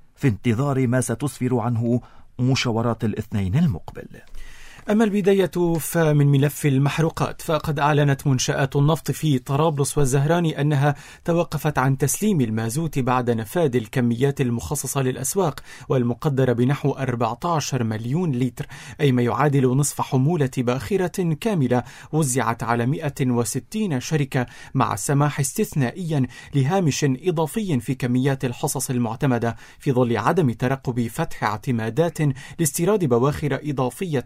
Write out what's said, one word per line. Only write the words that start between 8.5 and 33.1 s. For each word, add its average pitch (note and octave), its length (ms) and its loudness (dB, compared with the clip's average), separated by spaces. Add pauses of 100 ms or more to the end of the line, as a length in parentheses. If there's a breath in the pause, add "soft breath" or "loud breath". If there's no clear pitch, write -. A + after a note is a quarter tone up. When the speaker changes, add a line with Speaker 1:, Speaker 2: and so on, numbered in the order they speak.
Speaker 2:
النفط D3 360 2
في C#3 280 0
طرابلس C#3+ 580 0
والزهراني D#3 640 2
أنها C#3+ 340 2 (300 loud breath)
توقفت E3 520 0
عن C3+ 200 2
تسليم E3+ 440 0
المازوت A2+ 580 -2
بعد B2 300 0
نفاذ A#2+ 460 0
الكميات B2 680 0
المخصصة C3 600 -4
للأسواق C3 580 -2 (300 loud breath)
والمقدرة B2+ 640 2
بنحو C3 380 0
أربعتاشر B2 920 -2
مليون A#2+ 480 -2
لتر، B2 360 -2 (340 loud breath)
أي C#3+ 100 4
ما B2 100 4
يعادل B2+ 560 4
نصف - 240 0
حمولة C#3+ 560 2
باخرة E3 760 0
كاملة C3+ 500 0 (280 loud breath)
وزعت B2 520 0
على A#2 220 0
مائة C3+ 460 -2
وستين C3+ 680 -2
شركة، C#3+ 460 0 (280 loud breath)
مع A2 200 2
السماح C#3+ 460 2
استثنائيًا D3+ 880 -2 (280 loud breath)
لهامش D3+ 540 2
إضافي D#3+ 680 0
في C3 160 -4
كميات C3 500 0
الحصص C3 440 -4
المعتمدة A#2+ 640 0 (240 loud breath)
في C#3+ 120 -2
ظل A#2 260 2
عدم C#3 340 2
ترقب B2 560 -2
فتح - 360 -6
اعتمادات A2+ 760 -2 (420 loud breath)
لاستيراد F3 460 0
بواخر C3+ 580 0